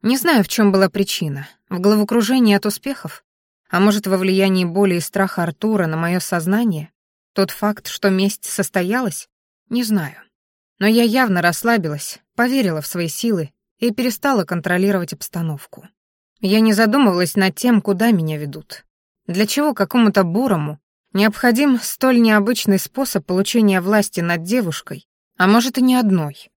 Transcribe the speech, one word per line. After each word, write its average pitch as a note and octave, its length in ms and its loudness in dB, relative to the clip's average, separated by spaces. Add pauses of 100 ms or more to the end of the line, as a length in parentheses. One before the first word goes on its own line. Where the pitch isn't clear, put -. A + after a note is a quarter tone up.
Не A#3+ 140 0
знаю, C4+ 260 2
в - 60 -2
чем G3+ 240 2
была F#3+ 160 2
причина. D3+ 600 -4 (200)
В F#3 100 -8
головокружении G#3+ 760 2
от G3+ 100 -2
успехов? - 580 -8 (480)
А F3+ 80 0
может, G3+ 260 2
во F#3+ 120 0
влиянии F#3+ 480 2
боли F3+ 300 0
и E3+ 40 -2
страха F#3 440 -2
Артура F#3+ 420 -2
на D#3 100 -4
мое E3+ 240 -2
сознание? F3 720 -2 (420)
Тот F#3+ 180 -2
факт, - 360 -4
что - 240 -2
месть F#3+ 340 -2
состоялась? G3+ 840 -4 (400)
Не A#3+ 120 -2
знаю. G3+ 340 -2 (640)
Но G3 80 0
я A#3 180 4
явно A3+ 360 2
расслабилась, E3+ 760 -2 (160)
поверила A#3 480 0
в - 40 -10
свои E3+ 220 -4
силы F3+ 420 -4 (280)
и A#3+ 120 0
перестала A#3 540 -2
контролировать F3+ 680 -2
обстановку. - 760 -8 (520)
Я G#3 200 2
не A3 140 4
задумывалась F#3+ 600 2
над F#3+ 200 0
тем, A#3+ 260 2
куда G3+ 300 0
меня D#3+ 260 0
ведут. D3 480 -14 (420)
Для F#3+ 200 0
чего D4 260 0
какому-то A3+ 520 0
бурому E3+ 540 -2 (360)
необходим A#3+ 680 2
столь B3+ 400 0
необычный G#3+ 580 2
способ - 460 -4
получения G3 560 2
власти G3+ 400 0
над E3+ 220 -2
девушкой, F3 640 -4 (320)
а F3+ 80 4
может A#3+ 320 4
и B3 40 2
не B3+ 120 4
одной? F#3 640 0